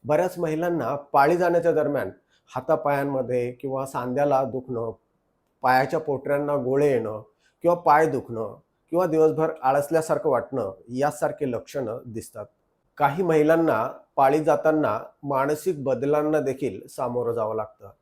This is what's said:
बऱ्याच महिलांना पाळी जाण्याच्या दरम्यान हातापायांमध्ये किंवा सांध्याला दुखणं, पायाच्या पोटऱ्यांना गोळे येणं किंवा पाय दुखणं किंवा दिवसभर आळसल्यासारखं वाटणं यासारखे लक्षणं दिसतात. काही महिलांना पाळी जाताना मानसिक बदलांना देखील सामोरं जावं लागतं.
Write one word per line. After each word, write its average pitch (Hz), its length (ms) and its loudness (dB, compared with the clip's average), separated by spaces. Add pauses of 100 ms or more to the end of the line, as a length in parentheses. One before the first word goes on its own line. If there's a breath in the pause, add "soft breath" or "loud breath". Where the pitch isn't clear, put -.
बऱ्याच 175 340 0
महिलांना 156 580 -2
पाळी 143 400 2
जाण्याच्या 170 360 2
दरम्यान 143 380 0 (360)
हातापायांमध्ये 131 1040 -2
किंवा 135 340 -8
सांध्याला 135 580 0
दुखणं, 120 460 -6 (720)
पायाच्या 131 380 2
पोटऱ्यांना 143 560 -2
गोळे 135 340 2
येणं 110 320 -2 (400)
किंवा 170 120 4
पाय 160 320 4
दुखणं 117 500 -6 (340)
किंवा 180 160 2
दिवसभर 156 440 2 (120)
आळसल्यासारखं 143 680 0
वाटणं 113 420 -2 (160)
यासारखे 143 600 -2
लक्षणं 117 560 -6
दिसतात. 107 400 -14 (500)
काही 147 260 0
महिलांना 156 720 4 (240)
पाळी 147 280 4
जाताना 147 540 2 (240)
मानसिक 143 640 -2
बदलांना 147 560 0
देखील 131 460 -6
सामोरं 120 460 -4
जावं 113 220 -4
लागतं. 104 360 -10 (120)